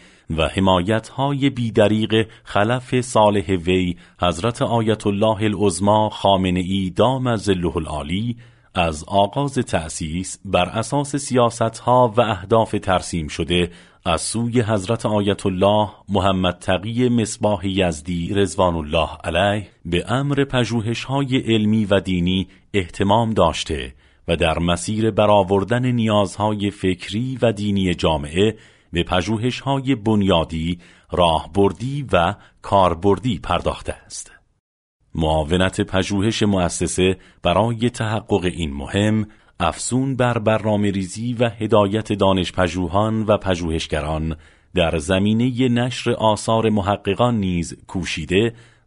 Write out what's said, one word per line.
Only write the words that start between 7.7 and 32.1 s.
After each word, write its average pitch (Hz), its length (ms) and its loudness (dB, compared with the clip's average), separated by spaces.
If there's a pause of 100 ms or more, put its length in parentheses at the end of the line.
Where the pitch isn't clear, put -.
العالی، 82 600 -4 (380)
از 82 280 -2
آغاز 104 500 0
تأسیس 87 920 -4
بر 90 200 2
اساس 139 500 -4
سیاست‌ها 123 1000 2
و 120 40 4
اهداف 107 600 2
ترسیم 85 460 -2
شده 87 440 -2 (340)
از 82 160 0
سوی 117 400 -2
حضرت 110 440 -2
آیت 104 400 0
الله 101 440 2 (200)
محمد 92 500 0
تقی 113 500 0
مصباح 104 580 0
یزدی 90 680 -2
رضوان 95 420 2
الله 78 340 -2 (140)
علیه 98 440 0 (180)
به 85 260 -2
امر 139 320 0
پژوهش‌های 123 960 -2
علمی 107 480 2
و 98 140 2
دینی 92 480 0 (260)
اهتمام 101 600 0
داشته 78 600 -2 (340)
و 85 80 2
در 80 240 0
مسیر 107 520 0
برآوردن 104 760 2
نیازهای 104 840 0
فکری 101 680 -4
و 120 100 4
دینی 98 420 0
جامعه 82 640 0 (360)
به 85 100 0
پژوهش‌های 120 920 -2
بنیادی، 90 840 0 (320)
راهبردی 95 1000 0